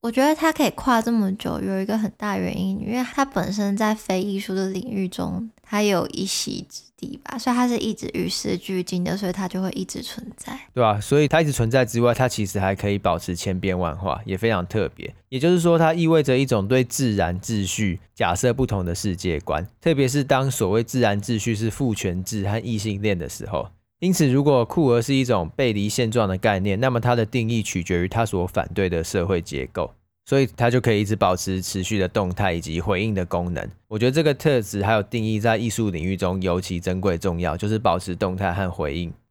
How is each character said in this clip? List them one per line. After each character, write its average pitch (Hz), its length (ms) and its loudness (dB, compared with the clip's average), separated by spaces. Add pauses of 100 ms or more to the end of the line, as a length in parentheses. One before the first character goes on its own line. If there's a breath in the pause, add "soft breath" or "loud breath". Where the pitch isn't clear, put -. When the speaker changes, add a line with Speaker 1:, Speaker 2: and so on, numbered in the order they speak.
Speaker 1:
我 233 80 -2
觉 254 160 4
得 302 80 4
它 320 160 2
可 311 140 2
以 208 60 4
跨 233 320 2
这 233 100 0
么 208 220 2
久， - 260 -4
有 190 180 -2
一 190 60 -2
个 214 120 -2
很 214 200 0
大 202 220 -4
原 180 200 -2
因， 190 220 -2
因 208 100 -6
为 247 220 -2
它 277 100 0
本 233 300 -2
身 202 240 0
在 220 180 2
非 190 280 -2
艺 196 180 -2
术 196 140 -6
的 190 160 -2
领 190 200 -6
域 196 160 -2
中， 185 440 -6 (120)
它 208 200 -2
有 202 240 2
一 - 180 -6
席 - 460 -6
之 - 140 -16 (120)
地 - 260 -12
吧， - 140 -10
所 247 160 -2
以 - 20 2
它 247 140 2
是 240 80 0
一 220 160 -2
直 - 220 -8
与 165 120 -2
时 190 300 -4
俱 185 260 -4
进 180 220 -2
的， 180 100 -2
所 196 140 -4
以 180 40 -2
它 190 140 -4
就 185 140 -4
会 190 120 -2
一 190 120 -6
直 - 160 -10
存 - 260 -12 (120)
在。 - 200 -12 (140)
Speaker 2:
对 127 100 0
啊， 107 160 4
所 139 220 2
以 147 80 4
它 160 140 4
一 - 20 4
直 147 80 0
存 113 180 0
在 127 140 4
之 117 160 -2
外， 120 140 6
它 127 120 2
其 110 200 -2
实 101 120 -4
还 95 160 2
可 101 140 -2
以 101 80 2
保 90 220 0
持 87 180 -4
千 92 240 -4
变 92 180 0
万 82 160 -2
化， 92 300 -4
也 95 140 -4
非 113 100 0
常 92 180 0
特 98 280 -2
别。 - 200 -14 (140)
也 131 100 -6
就 156 120 4
是 180 100 4
说， 170 180 4
它 160 140 6
意 170 140 2
味 160 160 4
着 131 160 4
一 135 80 2
种 104 200 2
对 127 160 4
自 123 320 0
然 90 240 0
秩 101 280 -2
序 95 340 -2 (140 soft breath)
假 92 200 0
设 117 200 0
不 131 100 0
同 101 180 -2
的 87 120 -2
世 95 200 -2
界 87 260 -2
观， 78 280 -4 (140)
特 165 120 2
别 135 140 2
是 139 160 0
当 135 260 2
所 107 200 0
谓 110 120 2
自 123 180 -2
然 101 200 4
秩 110 180 -2
序 113 160 -2
是 110 160 -2
父 120 240 -2
权 92 300 -4
制 98 240 -4
和 104 100 0
异 113 200 -4
性 101 240 -4
恋 101 160 2
的 73 100 -6
时 - 180 -12
候。 - 220 -4 (320)
因 180 100 2
此， 170 160 4
如 135 160 4
果 135 220 4
酷 156 220 2
儿 120 160 4
是 139 100 -2
一 135 140 2
种 101 280 2
背 123 200 2
离 101 120 0
现 110 240 0
状 110 160 2
的 92 120 0
概 104 200 2
念， 98 220 0
那 131 80 4
么 123 100 2
它 123 160 2
的 113 120 2
定 113 240 0
义 113 120 2
取 92 220 -2
决 87 180 2
于 92 60 0
它 113 160 0
所 90 220 0
反 - 280 -2
对 95 140 2
的 82 160 0
社 87 220 -2
会 90 160 2
结 67 240 -6
构。 - 240 -6 (340)
所 139 160 2
以 131 160 2
它 120 140 4
就 123 100 4
可 117 100 2
以 107 120 4
一 - 20 2
直 104 100 0
保 92 220 2
持 95 240 -2
持 92 220 -4
续 104 160 -2
的 92 100 2
动 95 220 -2
态 90 240 0
以 85 80 -2
及 82 180 -4
回 95 220 0
应 110 120 -2
的 92 120 -2
功 87 260 -2
能。 - 160 -6 (200)
我 107 100 -6
觉 117 80 2
得 131 40 4
这 151 120 2
个 151 100 4
特 135 300 2
质 101 200 -4
还 104 100 4
有 107 100 4
定 110 200 -4
义 110 160 0
在 113 200 2
艺 117 100 -2
术 107 220 0
领 82 120 -4
域 95 140 0
中 92 240 0
尤 90 180 2
其 92 220 -4
珍 92 180 -2
贵 92 200 0
重 85 200 -2
要， 85 160 0
就 98 140 -4
是 110 100 0
保 95 200 2
持 90 180 -6
动 92 180 -2
态 92 200 -2
和 95 160 -2
回 76 260 -4
应。 85 160 -6 (180)